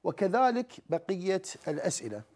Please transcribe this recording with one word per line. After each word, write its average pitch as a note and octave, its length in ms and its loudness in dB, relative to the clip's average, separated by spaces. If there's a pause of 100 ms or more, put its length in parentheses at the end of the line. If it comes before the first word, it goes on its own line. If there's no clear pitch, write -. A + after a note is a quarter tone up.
وكذلك A#3 680 2 (160)
بقية F#3 520 0 (260)
الأسئلة. A#2 540 -4 (140)